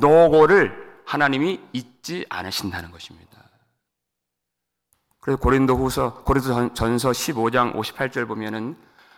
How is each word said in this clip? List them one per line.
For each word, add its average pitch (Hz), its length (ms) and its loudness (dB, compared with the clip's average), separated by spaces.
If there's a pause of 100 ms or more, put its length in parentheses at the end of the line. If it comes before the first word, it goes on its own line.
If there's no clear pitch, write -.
노고를 156 1040 4
하나님이 143 560 -2 (120)
잊지 - 560 -10
않으신다는 90 640 -10
것입니다. 85 400 -20 (1900)
그래서 135 180 -4
고린도후서, 131 840 -2
고린도 135 240 0
전-, 120 260 -2
전서 120 380 0
십오 117 380 -2
장 120 260 0
오십팔 127 340 -8
절 120 160 -6
보면은, 110 500 -10 (420)